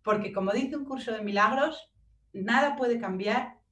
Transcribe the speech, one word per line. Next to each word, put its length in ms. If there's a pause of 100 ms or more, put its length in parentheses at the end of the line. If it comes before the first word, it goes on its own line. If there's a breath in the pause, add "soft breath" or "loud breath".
porque 300
como 180
dice 240
Un 80
Curso 300
de 80
Milagros, 680 (440)
nada 420
puede 240
cambiar 600 (120)